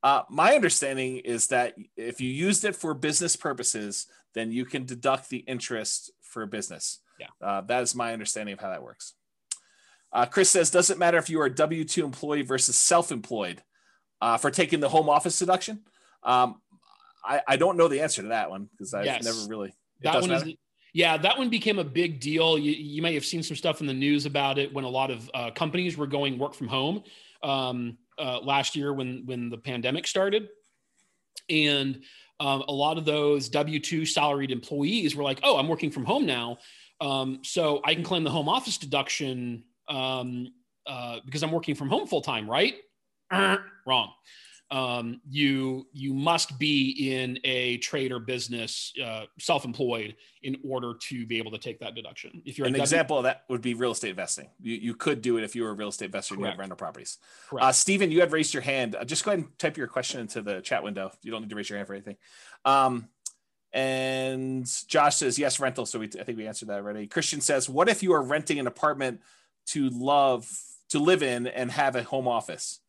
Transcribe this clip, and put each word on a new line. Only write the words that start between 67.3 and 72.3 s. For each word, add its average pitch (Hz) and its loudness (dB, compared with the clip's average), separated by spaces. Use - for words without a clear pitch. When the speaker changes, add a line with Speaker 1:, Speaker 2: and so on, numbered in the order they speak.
Speaker 1:
says, 135 0
"What 151 4
if 208 2
you 180 4
are 151 6
renting 147 -2
an 127 -2
apartment 135 0
to 139 0
love, 127 4
to 151 2
live 156 6
in 123 0
and 123 -4
have 135 2
a 117 -2
home 131 -2
office?" - -4